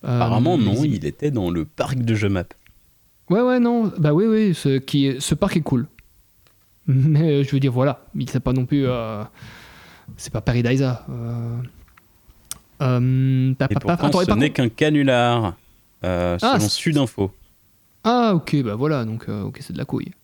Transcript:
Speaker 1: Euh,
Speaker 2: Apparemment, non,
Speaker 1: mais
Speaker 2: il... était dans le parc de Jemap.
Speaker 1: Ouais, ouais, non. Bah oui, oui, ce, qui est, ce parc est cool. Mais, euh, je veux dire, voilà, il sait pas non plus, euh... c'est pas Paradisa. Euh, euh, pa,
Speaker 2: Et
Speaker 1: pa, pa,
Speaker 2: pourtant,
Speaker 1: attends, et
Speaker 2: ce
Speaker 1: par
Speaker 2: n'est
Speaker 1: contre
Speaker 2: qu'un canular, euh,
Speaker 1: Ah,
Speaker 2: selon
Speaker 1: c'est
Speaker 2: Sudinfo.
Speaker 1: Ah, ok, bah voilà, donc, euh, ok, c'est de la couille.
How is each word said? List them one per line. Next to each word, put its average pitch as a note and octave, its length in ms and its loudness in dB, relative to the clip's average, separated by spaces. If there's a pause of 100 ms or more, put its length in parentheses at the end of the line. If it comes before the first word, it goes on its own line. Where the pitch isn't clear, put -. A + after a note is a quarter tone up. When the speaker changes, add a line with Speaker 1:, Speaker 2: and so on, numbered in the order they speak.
Speaker 1:
Euh, B2 100 -2
Speaker 2:
Apparemment, A#2+ 420 2
non, G#2+ 240 2
Speaker 1:
mais D#3 80 0
Speaker 2:
il... G2+ 160 -4
était C#3+ 260 -4
dans G2 200 -2
le E2 140 -2
parc G#2 340 -6
de A2+ 160 0
Jemap. G2 380 -2 (760)
Speaker 1:
Ouais, G3+ 120 2
ouais, B3+ 180 2
non. A#3+ 400 2
Bah D3+ 140 2
oui, F#3 120 4
oui, A3 300 2
ce, C3+ 240 0
qui C#3 280 0
est, C3+ 120 -2
ce D3+ 160 -2
parc G3+ 220 0
est E3 40 0
cool. C3+ 240 0 (1000)
Mais, D3 540 4
euh, - 20 2
je C3+ 80 -4
veux C#3 80 2
dire, C3+ 140 0
voilà, B2+ 320 0 (120)
il C3 120 -4
sait C3 100 -2
pas B2+ 140 -2
non B2+ 120 0
plus, C#3 220 0
euh... A2 360 -6 (960)
c'est - 160 -16
pas A2 80 -4
Paradisa. B2 680 0
Euh, A#2 480 -8 (1200)
euh, C3 760 2
pa, C#3 140 0
Speaker 2:
Et - 60 0
Speaker 1:
pa, A2+ 40 2
pa, E3+ 180 0
Speaker 2:
pourtant, - 100 0
Speaker 1:
attends, - 140 2
et - 20 2
Speaker 2:
ce F3+ 60 0
Speaker 1:
par G#3 80 2
Speaker 2:
n'est D3 120 2
Speaker 1:
contre - 140 -8
Speaker 2:
qu'un A#2+ 60 2
canular, A#2+ 840 2 (480)
euh, F2 380 0
Speaker 1:
Ah, B3 160 2
Speaker 2:
selon - 40 2
Speaker 1:
c'est G#2+ 80 0
Speaker 2:
Sudinfo. C#3 640 -2 (720)
Speaker 1:
Ah, A#3 300 2
ok, D3+ 300 0
bah G#2+ 120 -4
voilà, C3+ 300 -2
donc, A2 240 -8
euh, G#2 140 -6
ok, - 180 -10
c'est - 120 -14
de - 40 -8
la C3 80 -6
couille. - 260 -6 (120)